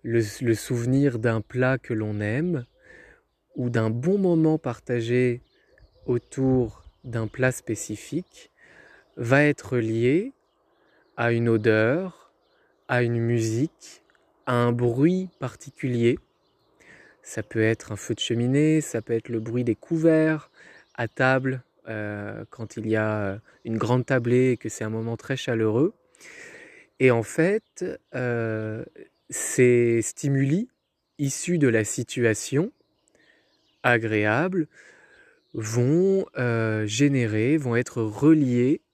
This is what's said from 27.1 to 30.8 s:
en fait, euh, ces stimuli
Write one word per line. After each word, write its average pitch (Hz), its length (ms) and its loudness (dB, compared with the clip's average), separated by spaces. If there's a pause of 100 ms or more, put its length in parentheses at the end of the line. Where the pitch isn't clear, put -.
en 117 120 4
fait, 180 640 -2 (300)
euh, 113 720 -4 (440)
ces 120 720 2
stimuli 139 680 -2 (480)